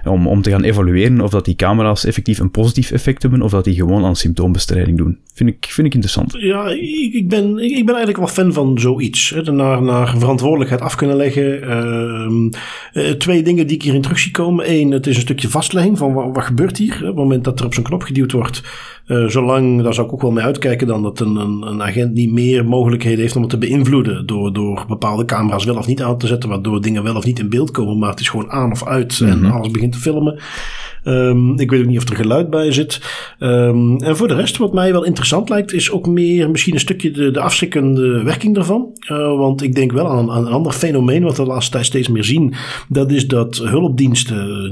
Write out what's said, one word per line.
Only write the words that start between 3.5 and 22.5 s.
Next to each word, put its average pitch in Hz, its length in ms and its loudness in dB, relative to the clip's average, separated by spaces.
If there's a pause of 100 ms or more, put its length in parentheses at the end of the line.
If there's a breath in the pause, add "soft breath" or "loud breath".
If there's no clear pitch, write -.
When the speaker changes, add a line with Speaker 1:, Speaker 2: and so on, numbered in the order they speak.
Speaker 1:
dat 95 120 2
die 95 120 2
gewoon 90 300 2
aan 90 100 2
symptoombestrijding 87 840 0
doen. 82 220 0 (140)
Vind 120 160 2
ik, - 200 -6
vind 151 180 2
ik 139 60 0
interessant. - 440 0
Speaker 2:
Ja, 202 320 -2
ik, 302 440 -4
ik 196 160 0
ben, 208 280 2
ik, 233 200 -2
ik 233 80 2
ben 240 100 2
eigenlijk 214 220 0
wel 180 100 -2
fan 180 260 2
van 135 260 2
zoiets, 123 500 0
hè. 156 140 -4
De 156 80 -2
naar, 135 300 2
naar 123 360 2
verantwoordelijkheid 127 640 2
af 147 140 -4
kunnen 139 200 0
leggen. 139 540 0
Ehm, 117 800 -2 (440 loud breath)
eh, 147 180 0
twee 175 320 2
dingen 175 140 4 (100)
die 151 80 0
ik - 80 -6
hierin 139 180 2
terug 135 180 0
zie - 120 0
komen. 170 400 0
Eén, 151 200 4
het 135 160 0
is 131 80 2
een 120 60 0
stukje 131 280 -2
vastlegging 185 480 2
van 139 160 0
wa-, 131 180 -2
wat 131 120 -4
gebeurt 147 340 0
hier. 214 180 0
Op - 120 -8
het 190 80 -4
moment 135 280 2
dat 127 160 -2
er 123 60 -2
op 120 80 -4
zo'n 120 100 -2
knop 165 200 -4
geduwd 131 280 0
wordt, 120 320 -2 (420 loud breath)
eh, 120 220 0
zolang, 123 540 2
daar 117 120 2
zou 120 140 -2
ik - 60 -8
ook 127 80 -6
wel 123 100 2
mee 113 120 0
uitkijken 131 440 0
dan, 110 160 0
dat 104 160 -6
een, 107 160 0
een, 104 320 -4
een 104 160 -6
agent 113 300 -2
niet 117 180 2
meer 123 340 2